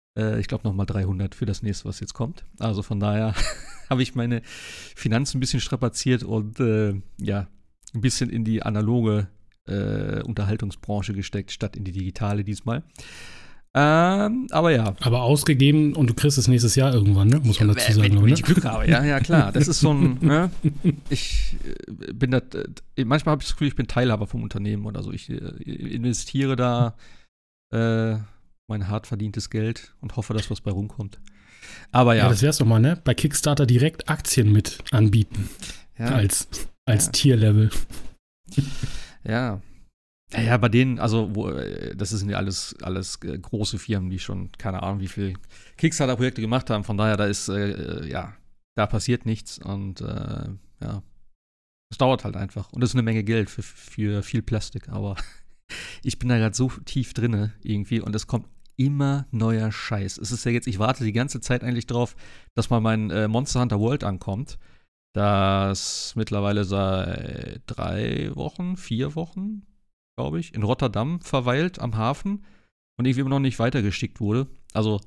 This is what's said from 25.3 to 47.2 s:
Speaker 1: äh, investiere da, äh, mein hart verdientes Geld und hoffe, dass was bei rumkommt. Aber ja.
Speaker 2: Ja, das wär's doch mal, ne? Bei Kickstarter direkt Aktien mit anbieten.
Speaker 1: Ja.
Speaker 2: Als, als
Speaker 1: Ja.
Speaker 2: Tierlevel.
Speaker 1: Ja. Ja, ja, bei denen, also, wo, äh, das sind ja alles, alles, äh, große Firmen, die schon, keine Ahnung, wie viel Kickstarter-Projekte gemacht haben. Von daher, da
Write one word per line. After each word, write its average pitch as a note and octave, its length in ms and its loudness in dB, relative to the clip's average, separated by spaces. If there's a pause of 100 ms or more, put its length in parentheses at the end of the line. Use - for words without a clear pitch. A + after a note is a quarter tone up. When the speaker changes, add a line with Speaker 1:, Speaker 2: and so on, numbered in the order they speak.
Speaker 1:
äh, - 60 -8
investiere - 1200 -4
da, A#2+ 400 0 (760)
äh, A2+ 440 0 (520)
mein G#2 200 -4
hart G#2 180 -4
verdientes G#2 440 -6
Geld A2 500 -6
und - 160 -12
hoffe, A2 180 -4
dass G#2+ 160 -4
was G#2+ 100 -8
bei G#2 120 -4
rumkommt. G2+ 480 -8 (720)
Aber A#2+ 240 6
ja. G#2+ 80 6
Speaker 2:
Ja, A#2+ 40 8
das A2 140 4
wär's D3+ 160 4
doch A2 80 4
mal, A2+ 140 6
ne? D#3+ 240 4
Bei B2 100 4
Kickstarter D3 520 2
direkt - 420 4
Aktien B2 420 2
mit - 400 4
anbieten. G#2+ 580 4 (480)
Speaker 1:
Ja. A#2 100 -4
Speaker 2:
Als, A2+ 420 2 (380)
als G#2+ 200 4
Speaker 1:
Ja. - 60 -2
Speaker 2:
Tierlevel. A2 580 6 (1500)
Speaker 1:
Ja. A2 380 -4 (720)
Ja, - 100 -4
ja, A#2 160 4
bei A#2 100 2
denen, B2 320 2
also, A2 340 0
wo, - 140 -4
äh, G1+ 480 -8
das F#2+ 140 -4
sind G2+ 200 -2
ja G2+ 60 -2
alles, F#2+ 460 -6
alles, F#2 420 -6
äh, F2 120 -8
große G#2 440 -6
Firmen, F#2+ 300 -4
die F#2 100 -6
schon, F#2+ 380 -8
keine F#2 260 -6
Ahnung, G2 160 -4
wie F#2+ 80 -6
viel G2 260 -6 (420)
Kickstarter-Projekte B2+ 640 0
gemacht A#2 300 -2
haben. G#2 140 -2
Von G#2 120 -4
daher, G#2+ 200 2
da G#2 100 0